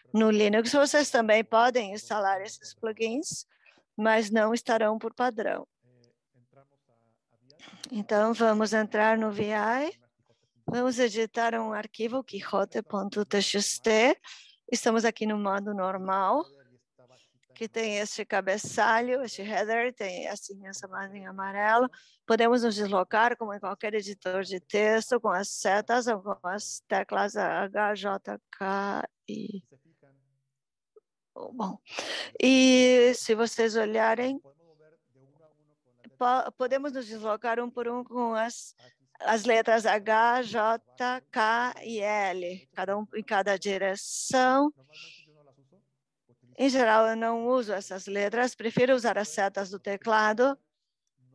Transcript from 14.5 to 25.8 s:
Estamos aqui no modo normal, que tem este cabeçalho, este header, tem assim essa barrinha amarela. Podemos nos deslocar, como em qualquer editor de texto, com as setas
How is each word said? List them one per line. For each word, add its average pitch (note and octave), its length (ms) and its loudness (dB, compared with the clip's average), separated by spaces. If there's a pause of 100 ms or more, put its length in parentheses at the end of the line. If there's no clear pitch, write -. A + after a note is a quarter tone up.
Estamos A3+ 320 0
aqui A3+ 220 -2
no G#3+ 100 -2
modo G3+ 380 -4
normal, F#3+ 720 0 (1080)
que A3+ 120 -8
tem A3 300 -2
este G#3 260 -4
cabeçalho, A3 1000 0
este G#3+ 180 -10
header, G#3+ 500 -2
tem F#3+ 360 -8
assim G3 400 -12
essa G3 200 -14
barrinha F#3+ 440 -12
amarela. G3+ 580 2 (340)
Podemos A#3 380 4
nos A#3 140 0
deslocar, G#3 600 2
como A3 160 -8
em G3+ 80 -12
qualquer G3+ 360 -6
editor G3 480 -4
de F#3 160 -8
texto, G#3+ 600 2
com A3 100 -2
as G3 200 -2
setas A3 560 0